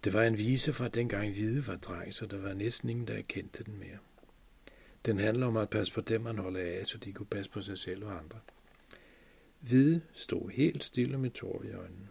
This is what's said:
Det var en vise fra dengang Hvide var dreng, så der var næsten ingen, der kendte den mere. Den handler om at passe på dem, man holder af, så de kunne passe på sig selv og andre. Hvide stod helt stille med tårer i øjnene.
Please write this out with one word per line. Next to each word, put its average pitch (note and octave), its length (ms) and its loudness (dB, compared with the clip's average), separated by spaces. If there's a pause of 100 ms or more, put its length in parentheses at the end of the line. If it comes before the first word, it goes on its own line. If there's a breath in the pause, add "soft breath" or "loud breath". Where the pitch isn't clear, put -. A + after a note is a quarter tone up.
Det F#2+ 80 2
var G#2+ 100 6
en A2+ 160 4
vise B2 340 2
fra B2 160 0
dengang G#2+ 440 0
Hvide A2 340 0
var F#2 100 -4
dreng, F2+ 380 -6
så A2+ 120 -4
der G2+ 140 -6
var F#2+ 140 -4
næsten A2 340 -2
ingen, A#2 180 -2
der G#2+ 160 -4
kendte - 420 -8
den G#2 140 -10
mere. F#2+ 200 -12 (1080 loud breath)
Den G#2+ 120 4
handler A2 280 4
om A2+ 100 2
at G#2+ 140 2
passe G#2 220 0
på - 80 0
dem, A2+ 200 0
man A#2 180 -4
holder F#2 220 -2
af, F2+ 260 -2
så - 120 -6
de G2 140 -10
kunne G2+ 140 -8
passe G2 240 -4
på G#2 120 -6
sig F#2+ 160 -6
selv G2 260 -4
og G2 140 -6
andre. D#2+ 200 -12 (1200 loud breath)
Hvide C#3 400 8 (120)
stod - 380 -4
helt D3 340 2
stille C3 340 0
med B2+ 120 0
tårer F#2 340 -6
i G#2 80 -8
øjnene. F#2 380 -12